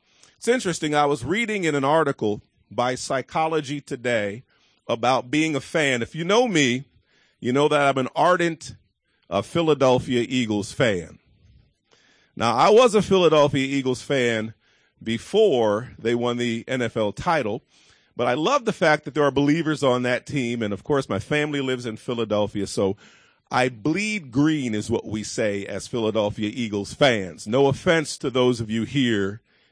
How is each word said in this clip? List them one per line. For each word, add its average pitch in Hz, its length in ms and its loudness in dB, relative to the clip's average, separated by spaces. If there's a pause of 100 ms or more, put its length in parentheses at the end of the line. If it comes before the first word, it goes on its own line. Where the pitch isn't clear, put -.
(360)
It's - 120 -8
interesting. 170 460 0
I 147 120 4
was 139 180 -2
reading 208 400 -2
in 156 100 0
an 139 100 0
article 139 580 0 (280)
by 123 240 -2
Psychology 147 840 -4
Today 117 640 -4 (440)
about 120 440 0
being 156 240 0
a 131 60 -4
fan. 139 400 0
If 117 140 -8
you 160 100 -6
know 226 240 2
me, 139 360 2 (560)
you 120 120 -2
know 143 160 4
that 147 120 2
I'm 139 180 2
an 127 180 -2
ardent, 170 580 0 (540)
uh, 98 140 -2
Philadelphia 131 840 2
Eagles 107 440 -2
fan. 95 460 -2 (1160)
Now, 113 180 2
I 151 160 4
was 220 240 6
a 208 80 4
Philadelphia 147 640 4
Eagles 131 340 -2
fan 117 540 -2 (480)
before 117 960 2
they 117 160 -2
won 120 220 -2
the 117 300 -4
N 127 160 -4
F 113 140 -4
L 104 160 -2
title, 127 500 -2 (540)
but 123 100 -2
I 123 80 2
love 226 300 0
the 214 80 -2
fact 151 320 2
that 123 100 -10
there 151 100 2
are 143 60 2
believers 143 520 0
on 123 200 2
that 123 240 -2
team. 120 360 -4
And 104 100 -2
of 95 120 -8
course, 139 240 -2
my 98 100 -2
family 147 420 -2
lives 127 260 -4
in 107 100 -8
Philadelphia, 104 720 -2
so 101 300 -2 (540)
I 127 200 2
bleed 160 600 -6
green 139 440 0
is 104 160 -4
what 113 160 -2
we 107 160 -6
say 101 420 -4
as 98 220 -10
Philadelphia 107 680 -2
Eagles 104 400 -6
fans. 101 540 0
No 135 220 4
offense 160 500 -2
to 143 120 -6
those 127 300 2
of 110 100 -6
you 113 120 -2
here 107 580 0 (320)